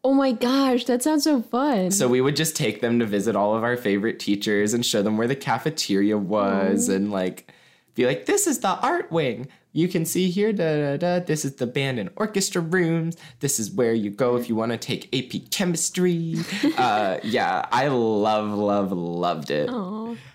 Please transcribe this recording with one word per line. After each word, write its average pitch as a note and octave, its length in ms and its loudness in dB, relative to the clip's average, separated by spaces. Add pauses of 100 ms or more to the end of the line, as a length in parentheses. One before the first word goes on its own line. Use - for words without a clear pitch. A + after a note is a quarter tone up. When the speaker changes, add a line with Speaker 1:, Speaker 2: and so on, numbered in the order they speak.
Speaker 1:
Oh C4+ 100 2
my C4+ 200 4
gosh, B3+ 540 2
that B3 180 2
sounds D#4 180 2
so D4 180 2
fun. A3+ 520 0
Speaker 2:
So D3 160 2
we B2 120 4
would C#3 140 2
just D#3 220 -2
take A2+ 240 -2
them A#2+ 180 2
to A#2 80 2
visit G#2 300 0
all G#2 180 2
of A2+ 80 0
our A#2+ 140 0
favorite G#2+ 420 0
teachers G2+ 560 0
and A#2+ 100 0
show G#2+ 180 0
them G#2+ 140 0
where A#2 120 2
the C#3 80 0
cafeteria G#2+ 840 0
was G2 720 2
Speaker 1:
Aw. G2 40 2
Speaker 2:
and, G2 180 0
like, F#2 400 -4 (420)
be - 120 2
like, - 200 -2
"This G4+ 220 0
is C4 100 0
the G3 120 0 (100)
art E4 320 -2
wing. C#3 340 -2 (260)
You D#3+ 140 2
can F3 180 0
see F3+ 240 0
here, G3+ 240 0
da, E3 240 0
da, C#3+ 200 0
da. F3 280 0
This D#3 200 -2
is C3+ 120 -4
the B2+ 100 -2
band C3+ 340 -2
and F#2+ 160 -6
orchestra G3 440 -2
rooms. E3 560 0 (220)
This C#3 220 -2
is G2+ 100 -4
where A2+ 240 2
you G#2 160 0
go B2 240 0
if A#2+ 140 -2
you A#2 80 0
wanna A2+ 220 -2
take - 340 -6
A - 100 0
P - 180 -8
chemistry." F3 1000 0
Speaker 1:
<laughs> G#3 360 -2
Speaker 2:
Uh, G#2+ 460 2
yeah, G2+ 480 0
I B2+ 160 2
love, A2 640 2
love, G2+ 400 0
loved E2+ 640 -2
it. D2 180 0
Speaker 1:
Aw. A3 460 -8 (180)